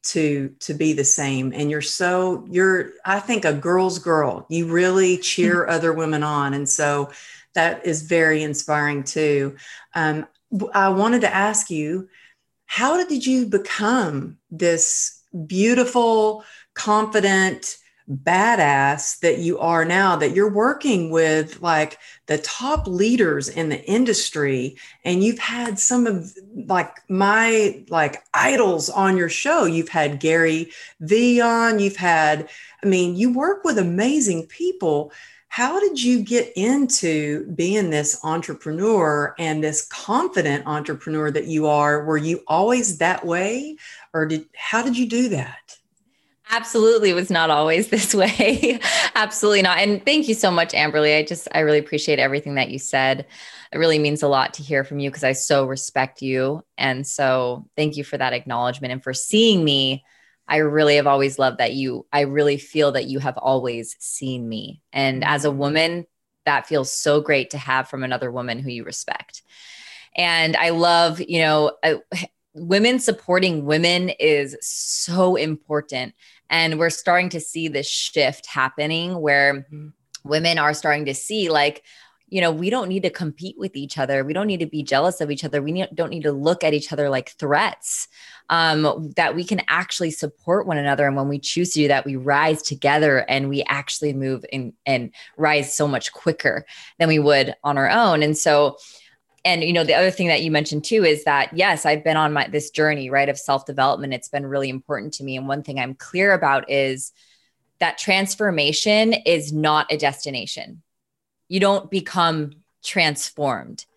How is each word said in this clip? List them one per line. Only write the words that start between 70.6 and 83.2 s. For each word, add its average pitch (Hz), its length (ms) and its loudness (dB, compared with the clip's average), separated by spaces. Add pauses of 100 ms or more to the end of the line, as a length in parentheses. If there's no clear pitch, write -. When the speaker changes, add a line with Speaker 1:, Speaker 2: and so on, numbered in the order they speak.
Speaker 2:
love, 170 500 4
you 170 220 -2
know, 156 300 4 (120)
uh, 160 120 2 (580)
women 202 460 2
supporting 180 640 0
women 170 440 2 (100)
is 143 420 2
so - 760 -2
important. 147 800 -4 (360)
And 160 300 0
we're 165 100 2
starting 180 400 0
to 175 100 -8
see 165 280 -8
this 151 220 -6
shift - 560 -2
happening 160 720 -4
where 143 340 2 (180)
Speaker 1:
Mm-hmm. 151 160 -16 (360)
Speaker 2:
women 160 340 0
are 147 160 2
starting 147 320 -2
to 135 80 -4
see, 202 360 -4
like, 147 340 0 (440)
you 185 140 -4
know, 170 100 2
we 170 200 -4
don't 226 180 -2
need 185 140 -2
to 180 80 -2
compete 170 460 -10